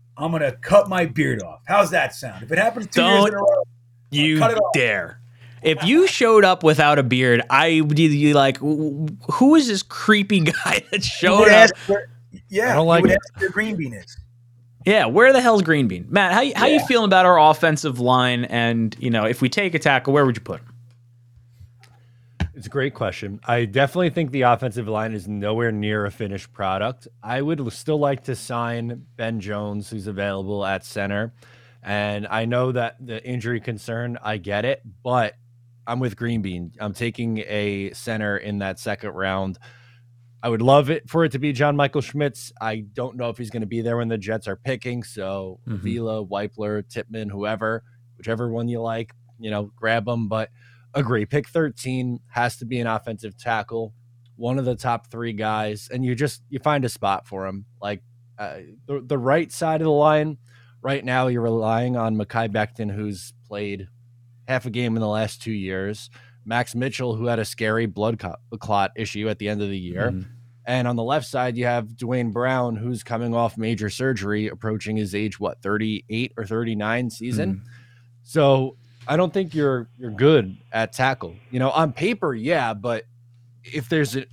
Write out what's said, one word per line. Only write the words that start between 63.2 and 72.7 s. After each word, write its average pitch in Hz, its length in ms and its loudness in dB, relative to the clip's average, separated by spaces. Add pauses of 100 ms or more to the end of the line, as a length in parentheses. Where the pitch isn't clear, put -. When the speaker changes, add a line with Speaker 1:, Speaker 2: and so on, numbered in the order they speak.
Speaker 3:
played 101 420 -10 (600)
half 127 180 -2
a 123 40 -6
game 117 260 -2
in 113 40 -2
the 107 80 -2
last 107 320 -4
two 113 120 -10
years, 95 580 -8 (340)
Max 117 300 -4
Mitchell, 123 400 -4
who 113 120 -4
had 117 120 -2
a 107 60 -2
scary 110 420 -2
blood 107 320 -4
co-, 87 160 -10 (240)
clot 101 380 -2
issue 107 340 -6
at 107 80 -6
the 101 100 -6
end 104 140 -4
of 101 80 -4
the 98 80 -6
year. 90 320 -4
Speaker 2:
Mm-hmm. 92 180 -8 (380)
Speaker 3:
And 123 220 -2
on 120 80 -2
the 117 80 -4
left 135 220 -2
side, 127 300 -4
you 123 80 -4
have 120 240 -2
Dwayne 120 440 -6
Brown, 123 440 -2